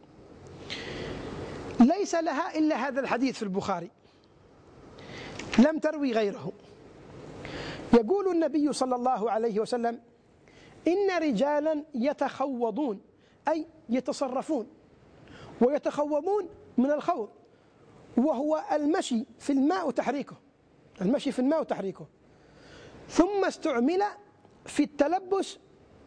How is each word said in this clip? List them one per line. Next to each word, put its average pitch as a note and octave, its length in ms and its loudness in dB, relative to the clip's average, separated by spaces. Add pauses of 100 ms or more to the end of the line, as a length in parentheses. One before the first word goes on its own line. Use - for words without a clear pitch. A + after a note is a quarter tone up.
(1800)
ليس F4 340 4
لها E4 440 -2
إلا D4+ 300 2
هذا C4 120 -4
الحديث B3 360 0
في - 60 -6
البخاري، F#3 480 -4 (1700)
لم D4+ 200 8
تروي D4 340 0
غيره. G3+ 400 0 (1400)
يقول F#4 380 4
النبي D4+ 400 2
صلى B3+ 240 0
الله A#3+ 340 0
عليه A3 300 0
وسلم: A#3 400 -2 (880)
إن F#4+ 220 2 (120)
رجالا D4 640 0 (100)
يتخوضون، B3 1040 -2 (480)
أي D#4 180 0 (220)
يتصرفون، B3+ 800 -2 (920)
ويتخوضون D4 880 2 (300)
من C4 120 4
الخوض D4 380 0 (880)
وهو D4+ 460 2 (100)
المشي D4 520 2 (140)
في - 140 -2
الماء D4+ 360 2
وتحريكه، B3+ 480 -2 (640)
المشي A#3+ 320 2
في - 60 -6
الماء C#4+ 220 2
وتحريكه، F#3+ 460 -6 (1040)
ثم F#4+ 360 2
استعمل D#4 580 0 (640)
في - 160 -2
التلبس F4+ 760 0 (480)